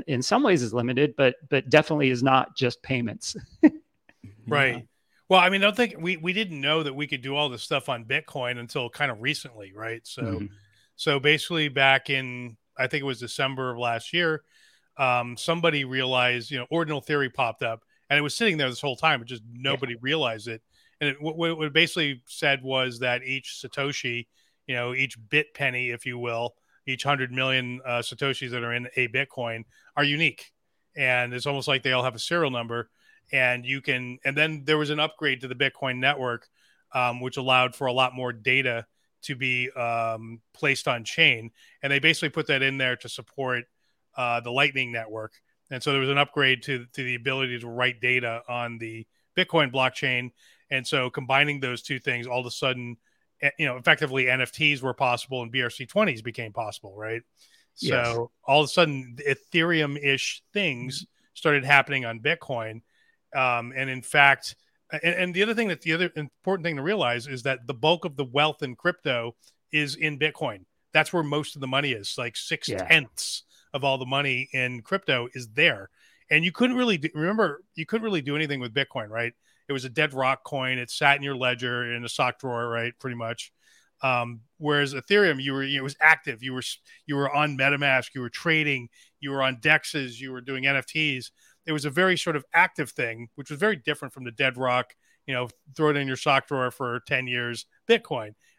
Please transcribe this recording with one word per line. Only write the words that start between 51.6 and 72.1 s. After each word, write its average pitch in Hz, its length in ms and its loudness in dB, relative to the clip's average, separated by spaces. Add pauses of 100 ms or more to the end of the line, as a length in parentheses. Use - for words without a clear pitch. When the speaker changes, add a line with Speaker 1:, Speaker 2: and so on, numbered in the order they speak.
Speaker 2:
two 131 180 -6
things, 123 280 -4
all 123 120 -2
of 127 60 -6
a 120 60 -8
sudden, 123 460 -4 (440)
eh, 143 180 2
you 156 60 0
know, 127 100 -2
effectively 131 540 2
N 127 120 2
F 123 100 -2
Ts 147 300 0
were 127 120 -2
possible 123 500 0
and 113 80 -10
B 131 100 -2
R 120 80 0
C 127 160 -12
twenties 165 360 0
became 113 320 -8
possible, 104 420 -8
right? 110 260 -6 (560)
Speaker 1:
Yes. 120 300 0
Speaker 2:
So 117 240 -2 (140)
all 143 160 6
of 147 40 4
a - 40 -6
sudden, 135 480 2 (100)
Ethereum-ish 147 1160 0 (100)
things 165 500 -2
Speaker 1:
Mm-hmm. - 20 -16 (280)
Speaker 2:
started 143 320 2
happening 139 400 4
on 113 140 -6
Bitcoin. 117 640 -4 (540)
Um, 123 400 0
and 131 140 -4
in 127 120 -6
fact, 139 540 6 (360)
and, 165 220 0
and 180 200 -2
the 190 100 2
other 220 100 0
thing 220 140 0
that, 170 140 -4
the 160 120 0
other 175 220 0
important 160 500 -4
thing 160 120 -4
to 135 40 -4
realize 135 460 0
is 131 160 -8
that 127 240 -2
the 139 60 -4
bulk 156 320 2
of 143 100 -6
the 143 80 -2
wealth 143 400 0
in 127 120 -8
crypto 123 600 -2 (360)
is 147 240 0
in 151 220 -2
Bitcoin. 127 480 -4 (280)
That's 156 200 4
where 170 100 2
most 147 320 -2
of 143 60 -12
the 135 60 -6
money 135 240 0
is. 104 260 -6